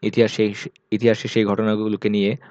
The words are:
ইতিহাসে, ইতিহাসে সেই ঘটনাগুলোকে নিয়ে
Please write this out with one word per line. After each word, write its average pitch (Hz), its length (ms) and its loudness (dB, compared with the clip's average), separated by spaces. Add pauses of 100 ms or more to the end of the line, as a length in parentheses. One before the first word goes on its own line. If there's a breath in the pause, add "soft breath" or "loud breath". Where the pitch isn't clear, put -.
ইতিহাসে, 107 520 0 (360)
ইতিহাসে 110 380 0
সেই 110 160 2
ঘটনাগুলোকে 107 640 -2
নিয়ে 104 280 0 (140 soft breath)